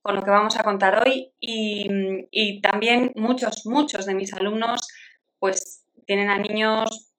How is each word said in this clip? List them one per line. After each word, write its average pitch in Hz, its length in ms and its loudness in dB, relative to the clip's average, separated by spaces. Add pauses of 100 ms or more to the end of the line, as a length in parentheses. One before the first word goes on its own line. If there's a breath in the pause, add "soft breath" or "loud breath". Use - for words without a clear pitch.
con 202 140 -2
lo 196 80 -2
que 202 80 0
vamos 214 260 4
a 220 60 0
contar 202 420 4
hoy 262 340 0
y, 208 500 -4 (420)
y 202 300 -2
también 233 560 2
muchos, 226 500 -2
muchos 233 400 0
de 190 80 -2
mis 196 180 -4
alumnos, 220 560 -2 (500 loud breath)
pues, - 460 -4 (220)
tienen 202 240 2
a 202 80 2
niños 220 800 -2